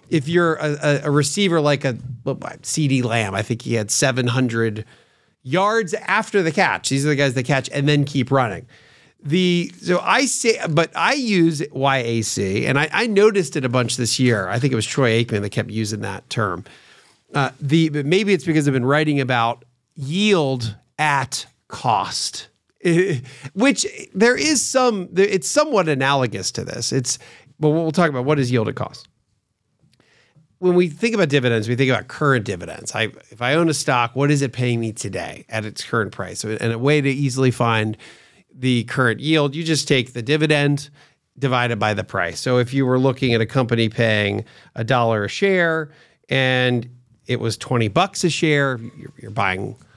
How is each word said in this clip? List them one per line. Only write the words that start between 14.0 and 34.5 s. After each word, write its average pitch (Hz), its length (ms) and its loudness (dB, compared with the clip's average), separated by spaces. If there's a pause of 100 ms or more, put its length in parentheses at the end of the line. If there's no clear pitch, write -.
year. 110 280 2
I 110 120 -2
think 135 120 0
it 123 40 -2
was 110 100 -2
Troy 117 380 2
Aikman 107 160 -2
that 101 100 -4
kept 107 220 -4
using 107 300 -4
that 98 280 -10
term. 95 340 -4 (720)
Uh, 139 160 0 (100)
the, 156 280 2
but 147 180 -4
maybe 196 260 2
it's 151 120 0
because 151 240 2
I've 131 60 0
been 123 120 0
writing 147 320 2
about 120 460 0 (320)
yield 143 800 0 (240)
at 139 460 0 (200)
cost, - 800 -4 (340)
<laughs> 170 720 -2
which 254 300 2 (300)
there 233 220 4
is 302 280 0
some, 240 460 0
there, 190 160 4
it's 190 220 0
somewhat 269 400 2
analogous 131 640 0
to 98 120 -6
this. - 280 -6
It's, 131 260 -2 (400)
but 151 120 2
we'll 160 200 0
talk 170 180 4
about 127 160 -2
what 147 140 2
is 123 140 0
yield 110 160 2
at 107 80 -6
cost. - 320 -10 (1500)
When 180 160 2
we 180 140 4
think 226 260 -2
about 190 140 2
dividends, 120 400 2
we 123 80 0
think 131 140 2
about 110 180 0
current 131 380 0
dividends. 85 480 -10
I, 110 140 -2 (220)
if 110 120 -12
I 131 140 2
own 170 120 2
a 151 60 0
stock, 120 420 0
what 143 140 2
is 143 100 2
it 131 140 -4